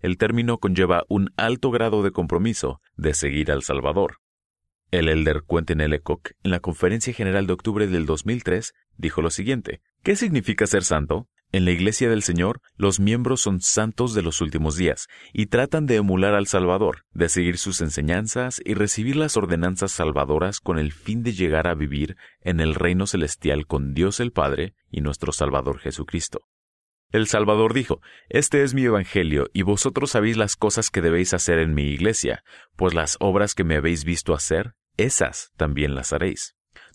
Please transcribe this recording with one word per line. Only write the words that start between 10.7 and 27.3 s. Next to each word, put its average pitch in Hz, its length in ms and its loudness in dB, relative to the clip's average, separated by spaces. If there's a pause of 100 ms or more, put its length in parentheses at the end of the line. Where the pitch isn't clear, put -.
santo? 80 460 -2 (240)
En 95 100 4
la 90 80 4
Iglesia 101 380 2
del 110 140 0
Señor, 90 360 0 (160)
los 98 240 0
miembros 120 400 2
son 92 220 0
santos 113 520 0
de 104 80 2
los 82 200 -2
últimos 78 340 0
días 80 320 0 (240)
y 107 140 0
tratan 135 400 0
de 123 100 2
emular 98 380 4
al 101 140 2
Salvador, 92 680 2
de 85 160 2
seguir 87 280 2
sus - 220 -4
enseñanzas 90 840 -4
y 104 80 -2
recibir 107 420 0
las 151 220 0
ordenanzas 92 560 0
salvadoras 76 680 0
con 85 180 -2
el 76 140 0
fin 113 320 -6
de 120 80 -2
llegar 85 380 0
a 85 40 0
vivir 73 440 -4 (240)
en 87 180 0
el 80 160 2
reino 90 320 0
celestial 76 580 -2
con 69 280 -2
Dios 90 260 0
el 120 140 -2
Padre 76 400 -2 (180)
y 80 80 -6
nuestro 73 320 -4
Salvador 69 480 -2
Jesucristo". - 640 -8 (720)
El 110 140 2
Salvador 107 460 2